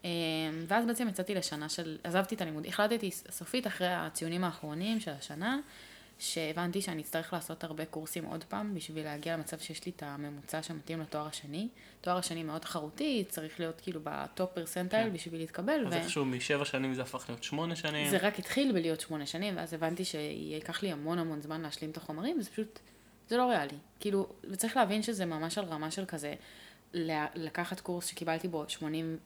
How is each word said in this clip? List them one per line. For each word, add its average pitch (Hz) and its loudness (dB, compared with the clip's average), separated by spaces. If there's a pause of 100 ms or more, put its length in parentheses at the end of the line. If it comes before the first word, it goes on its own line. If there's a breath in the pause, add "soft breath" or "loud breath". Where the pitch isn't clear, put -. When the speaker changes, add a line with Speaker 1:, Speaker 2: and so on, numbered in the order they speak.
Speaker 1:
אמ, 175 -2 (580)
ואז 233 6
בעצם 233 2
יצאתי 190 0
לשנה 156 -2
של... 160 -4
עזבתי 190 4
את 208 -4
הלימוד, 156 -2
החלטתי 208 4
ס-, - -8
סופית 247 -2
אחרי 185 2
הציונים 170 2
האחרונים 175 0
של 170 -4
השנה, 165 -2 (600 loud breath)
שהבנתי 170 0
שאני 170 -2
אצטרך 165 -2
לעשות 165 -4
הרבה 160 -4
קורסים 160 -4
עוד 160 -4
פעם, 208 -2
בשביל 156 -4
להגיע 151 -2
למצב 156 -6
שיש - -8
לי 180 -4
את - -10
הממוצע 147 -4
שמתאים 165 -4
לתואר 151 -2
השני. 156 -4 (340 loud breath)
תואר 180 4
השני 165 -2
מאוד 156 -2
תחרותי, 202 0
צריך 156 -6
להיות 165 -2
כאילו 165 -4
בטופ 151 -2
פרסנטייל 180 2
Speaker 2:
כן. 202 0
Speaker 1:
בשביל 165 -4
להתקבל, 214 2
Speaker 2:
אז 175 2
Speaker 1:
ו- - 2
Speaker 2:
איכשהו 165 2
משבע 135 4
שנים 131 2
זה 127 0
הפך 127 -4
להיות 117 -4
שמונה 165 0
שנים. 151 2
Speaker 1:
זה 196 6
רק 202 4
התחיל 269 4
בלהיות 165 4
שמונה 151 -2
שנים, 185 -2
ואז 165 -4
הבנתי 165 2
שייקח 151 -2
לי 190 2
המון 160 0
המון 160 0
זמן 156 -4
להשלים 156 -4
את 156 -6
החומרים, 190 -2
וזה 196 -2
פשוט, - -4 (500 loud breath)
זה 233 4
לא 247 6
ריאלי. 147 4 (220)
כאילו, 196 2 (220)
וצריך 220 0
להבין 214 6
שזה 202 2
ממש 165 0
על 202 0
רמה 156 -2
של 190 0
כזה, 147 -4 (600 loud breath)
לה-, 160 2
לקחת 175 -2
קורס 175 -2
שקיבלתי 165 0
בו 165 0
שמונים 160 -2